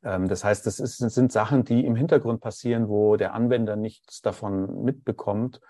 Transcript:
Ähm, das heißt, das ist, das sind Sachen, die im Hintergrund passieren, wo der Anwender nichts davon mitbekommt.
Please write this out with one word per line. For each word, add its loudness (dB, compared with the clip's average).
Ähm, -2
das -4
heißt, 0
das -4
ist, -6
das 0
sind 4
Sachen, 2
die 2
im 0
Hintergrund 2
passieren, -2
wo 4
der -2
Anwender 0
nichts -10
davon -4
mitbekommt. -4